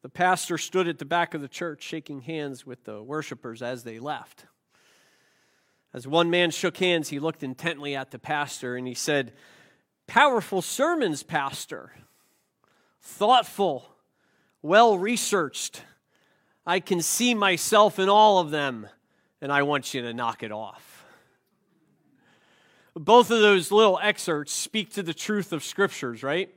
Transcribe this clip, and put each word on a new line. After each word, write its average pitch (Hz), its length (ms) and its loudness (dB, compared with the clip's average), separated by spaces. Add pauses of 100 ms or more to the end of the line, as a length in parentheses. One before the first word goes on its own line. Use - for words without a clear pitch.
the 135 60 -18
pastor 180 500 0
stood 180 300 -2
at 165 100 -6
the 156 60 -10
back 170 300 -2
of 156 60 -6
the 139 60 -10
church 156 340 -10
shaking 147 420 -12
hands 143 440 -10
with 123 160 -18
the 107 180 -14
worshipers 127 640 -12
as 120 220 -10
they 113 160 -14
left. - 460 -14 (1500)
As 127 140 -14
one 170 220 4
man 175 200 2
shook 170 280 -4
hands, 175 320 0
he 143 100 -8
looked 156 240 -6
intently 143 500 -8
at 131 160 -8
the 120 80 -16
pastor 143 560 -6
and 127 140 -8
he 131 60 -10
said, 139 380 -2 (760)
"Powerful 226 540 2
sermons, 269 600 -2
Pastor. 139 720 -8 (1080)
Thoughtful, 202 920 0 (680)
well-researched. 196 1200 2 (800)
I 180 140 0
can 185 220 -2
see 240 320 0
myself 202 680 4
in 190 80 2
all 208 320 6
of 151 100 -4
them, 131 380 -4 (520)
and 143 120 -6
I 143 100 4
want 143 320 -2
you 127 80 -4
to 117 100 -8
knock 117 300 -4
it 110 80 -10
off." 107 540 -14 (1900)
Both 220 360 6
of 233 80 4
those 202 320 6
little 202 300 6
excerpts 175 520 -2
speak - 420 -6
to 196 100 -6
the 160 100 -6
truth 208 380 -4
of 151 100 -6
Scriptures, 127 640 -4
right? 170 320 -4